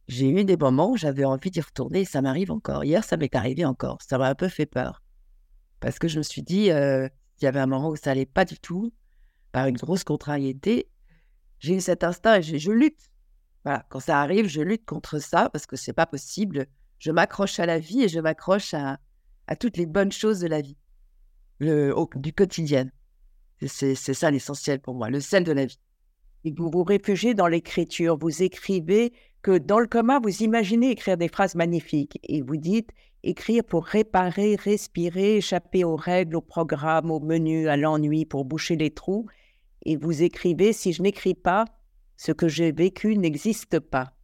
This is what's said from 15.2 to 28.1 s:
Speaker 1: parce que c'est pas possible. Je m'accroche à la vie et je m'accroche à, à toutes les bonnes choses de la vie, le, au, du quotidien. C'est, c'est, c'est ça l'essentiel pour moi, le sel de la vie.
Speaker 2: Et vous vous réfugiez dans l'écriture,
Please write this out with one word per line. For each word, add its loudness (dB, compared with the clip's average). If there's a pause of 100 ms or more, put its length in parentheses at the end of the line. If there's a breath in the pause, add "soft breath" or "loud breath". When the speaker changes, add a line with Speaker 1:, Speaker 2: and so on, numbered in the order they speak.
Speaker 1:
parce -10
que -10
c'est -8
pas 2
possible. -6 (320)
Je -6
m'accroche 0
à 0
la 0
vie -2
et 4
je -4
m'accroche -2
à, -4 (480)
à -6
toutes -4
les -2
bonnes 0
choses -2
de -2
la -2
vie, -20 (800)
le, 2
au, 0
du -6
quotidien. 0 (720)
C'est, -6
c'est, -2
c'est -4
ça 0
l'essentiel -2
pour -10
moi, -6
le -4
sel 2
de 0
la 2
vie. -12 (640)
Speaker 2:
Et -4
vous -4
vous 2
réfugiez 2
dans 4
l'écriture, 0